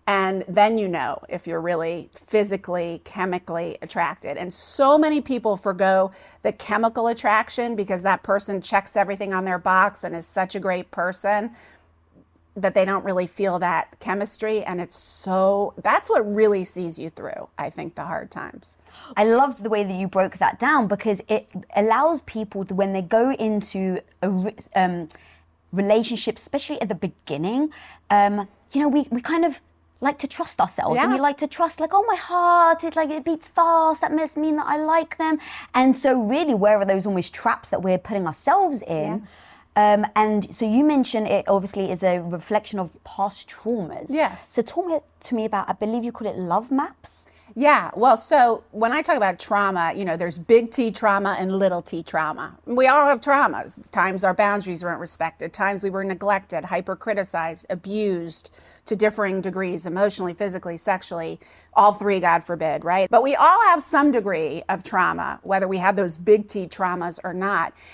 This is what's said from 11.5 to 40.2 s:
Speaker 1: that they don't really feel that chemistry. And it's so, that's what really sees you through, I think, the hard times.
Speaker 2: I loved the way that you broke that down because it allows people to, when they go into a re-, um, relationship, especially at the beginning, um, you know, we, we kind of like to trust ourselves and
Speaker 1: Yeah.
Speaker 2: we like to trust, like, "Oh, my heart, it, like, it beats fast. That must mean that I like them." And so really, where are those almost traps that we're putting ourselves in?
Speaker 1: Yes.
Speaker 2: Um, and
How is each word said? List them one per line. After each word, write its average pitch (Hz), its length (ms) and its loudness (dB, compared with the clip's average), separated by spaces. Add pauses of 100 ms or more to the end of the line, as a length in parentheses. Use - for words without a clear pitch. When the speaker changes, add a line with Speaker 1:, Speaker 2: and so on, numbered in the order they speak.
Speaker 1:
that 190 200 -2
they 190 100 6
don't 190 180 0
really 185 240 -2
feel 185 340 -2
that 175 380 -2
chemistry. 208 640 -4
And 185 160 -8
it's 175 160 -10
so, 190 800 0 (100)
that's 285 280 2
what 269 100 4
really 208 440 2
sees 170 340 -8
you 156 100 -10
through, - 400 -12 (100)
I 151 120 -6
think, 170 240 -12
the 151 100 -8
hard - 260 -8
times. - 460 -14 (400)
Speaker 2:
I 208 80 6
loved 233 380 4
the 214 80 -4
way 208 140 0
that 185 100 -4
you 190 120 -4
broke 190 300 0
that - 240 0
down 262 260 2
because 202 420 -2
it 214 200 -2 (260)
allows 240 460 2
people 208 460 -8
to, 190 80 -6
when 196 180 0
they 190 100 -2
go 226 300 2
into 196 680 -2 (200)
a 185 80 -2
re-, 190 260 -2 (220)
um, 180 320 0 (640)
relationship, 214 640 0
especially - 440 -6
at 208 80 -4
the 196 60 -4
beginning, 190 760 -4 (400)
um, 202 380 4 (240)
you 269 100 0
know, 294 60 2
we, 285 220 0
we 240 100 -4
kind 330 240 0
of 294 160 -2 (400)
like 294 180 -2
to 277 100 -8
trust - 320 -6
ourselves - 400 0
and 247 100 2
Speaker 1:
Yeah. 262 60 2
Speaker 2:
we 262 40 -2
like 285 180 0
to 311 80 -4
trust, 320 340 -2
like, 320 140 -2
"Oh, 403 120 4
my 415 100 0
heart, 349 680 4
it, 320 100 -6
like, 311 160 0
it 302 140 -6
beats 320 240 -4
fast. 330 540 4
That 294 100 0
must 311 240 -2
mean 302 200 0
that 302 100 -2
I 294 100 0
like 320 400 0
them." 311 220 0 (360)
And 262 220 6
so 262 240 2
really, 277 340 0
where 208 240 4
are 196 60 0
those 196 220 2
almost 185 280 -2
traps - 360 -4
that - 120 0
we're 185 160 2
putting 196 280 -4
ourselves 294 560 0
in? 160 400 -4
Speaker 1:
Yes. - 240 -20 (300)
Speaker 2:
Um, 208 380 6
and 214 400 0